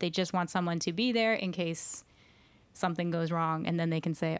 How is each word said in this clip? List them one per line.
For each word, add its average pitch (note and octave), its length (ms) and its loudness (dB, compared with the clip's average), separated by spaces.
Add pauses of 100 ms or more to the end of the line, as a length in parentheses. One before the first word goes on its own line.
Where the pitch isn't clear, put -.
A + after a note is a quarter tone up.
They F3 100 0
just F3+ 220 0
want F3+ 180 0
someone F3 300 0
to E3+ 120 0
be A#3+ 200 0
there A3+ 220 4
in F#3 180 -2
case E3 500 -4 (720)
something F3 380 0
goes E3 220 0
wrong, D#3+ 340 0
and E3+ 120 0
then E3 120 2
they D#3+ 100 2
can E3 140 -2
say, D#3+ 260 0